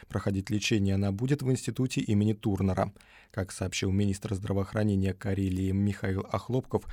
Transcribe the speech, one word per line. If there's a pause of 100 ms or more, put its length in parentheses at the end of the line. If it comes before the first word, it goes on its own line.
Проходить
лечение
она
будет
в
институте
имени
Турнера. (380)
Как
сообщил
министр
здравоохранения
Карелии
Михаил
Охлопков,